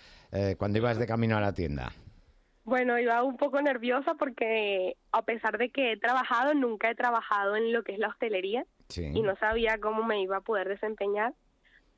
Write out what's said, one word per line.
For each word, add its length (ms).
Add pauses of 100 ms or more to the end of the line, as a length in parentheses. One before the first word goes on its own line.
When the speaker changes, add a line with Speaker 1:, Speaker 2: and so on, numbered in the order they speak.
(340)
Speaker 1:
eh, 260
cuando 200
ibas 200
de 80
camino 300
a 40
la 120
tienda. 400 (720)
Speaker 2:
Bueno, 340
iba 240
un 140
poco 260
nerviosa 500
porque 840 (160)
a 120
pesar 340
de 140
que 220
he 40
trabajado, 560
nunca 380
he 20
trabajado 600
en 180
lo 100
que 100
es 60
la 100
hostelería 540 (260)
Speaker 1:
Sí. 160
Speaker 2:
y 180
no 140
sabía 420
cómo 240
me 180
iba 160
a 40
poder 260
desempeñar, 640 (640)